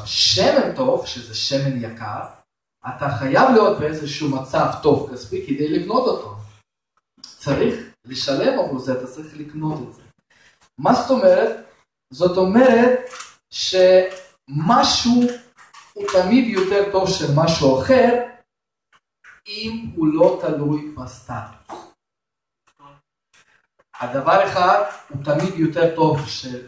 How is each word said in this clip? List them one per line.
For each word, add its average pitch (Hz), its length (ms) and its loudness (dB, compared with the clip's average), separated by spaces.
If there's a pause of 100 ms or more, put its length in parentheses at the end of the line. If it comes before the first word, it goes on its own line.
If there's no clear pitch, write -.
שמן - 720 2
טוב, 127 300 0
שזה 110 280 -14
שמן 135 480 -2
יקר, 110 380 -10 (680)
אתה - 200 -6 (100)
חייב 139 320 2
להיות 214 280 4
באיזשהו 151 500 -4
מצב 131 380 -2 (160)
טוב 135 300 2
כספי - 340 -10
כדי 143 220 -4
לקנות 214 380 -2
אותו. 107 300 -4 (840)
צריך - 540 -4 (300)
לשלם 131 540 -2
עבור 131 200 -4
זה, 131 140 -4
אתה 127 140 -6
צריך 156 300 -18
לקנות 147 520 -8
את 107 60 -20
זה. - 80 -20 (760)
מה 226 160 2
זאת - 160 0
אומרת? 208 560 2 (440)
זאת 175 260 -2
אומרת 233 640 4 (520)
שמשהו 185 1700 2 (680)
הוא 202 200 -10
תמיד 196 360 4
יותר 196 440 0
טוב 190 180 0
של 156 160 -4 (100)
משהו 156 440 2
אחר, 240 420 4 (1200)
אם 226 500 -10
הוא 160 100 0
לא 170 360 2
תלוי 147 540 -4
בסטטוס. - 640 -14 (2500)
הדבר 139 460 0
אחד 196 360 2 (260)
הוא 139 160 -12
תמיד 165 340 -2
יותר 160 380 0
טוב 151 300 0
ש-, - 200 -12 (220)